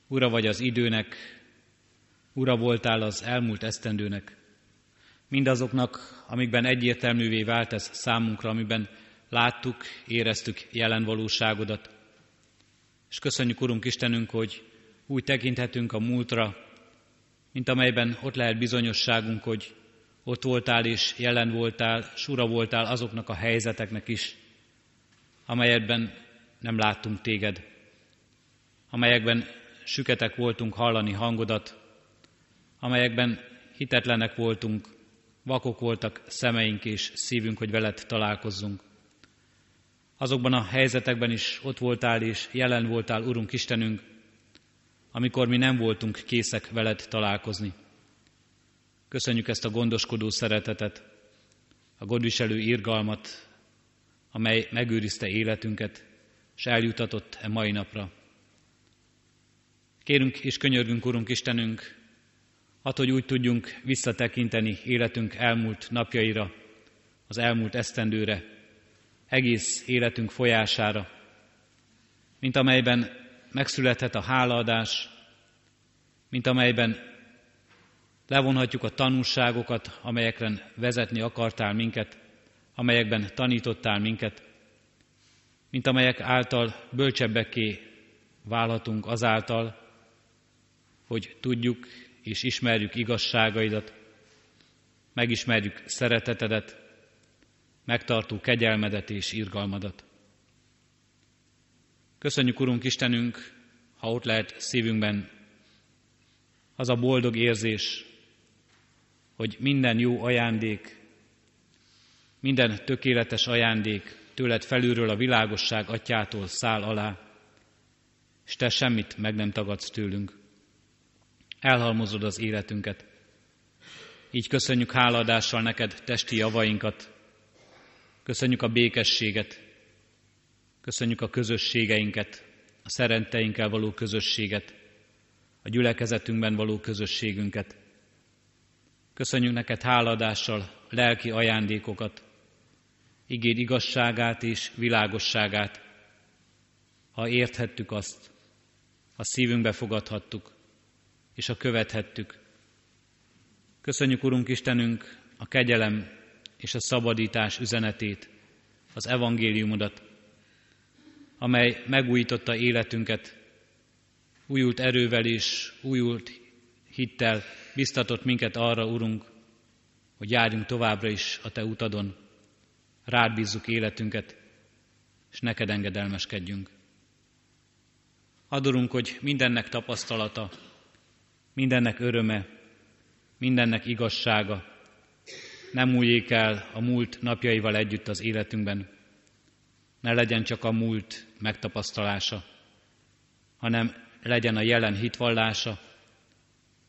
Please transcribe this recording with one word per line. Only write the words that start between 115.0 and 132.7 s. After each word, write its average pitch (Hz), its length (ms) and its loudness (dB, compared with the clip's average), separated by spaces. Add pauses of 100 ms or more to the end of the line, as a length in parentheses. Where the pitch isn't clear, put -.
a 104 60 0
világosság 110 720 0
atyától 110 580 -2
száll 110 360 -2
alá, 104 360 -4 (1300)
és - 100 -10
te 123 120 0
semmit 117 480 0
meg 107 180 -4
nem 107 160 -2
tagadsz 101 400 -6
tőlünk. 101 480 -6 (1200)
Elhalmozod 113 640 2
az 104 160 -4
életünket. 104 680 -6 (1200)
Így 123 180 -2
köszönjük 127 440 0
háladással 117 720 4
neked 113 420 -2
testi 120 320 -2
javainkat, 110 760 0 (1080)
köszönjük 123 400 0
a 117 60 2
békességet, 113 920 2 (1200)
köszönjük 117 400 -2
a 113 80 -4
közösségeinket, 107 1160 0 (400)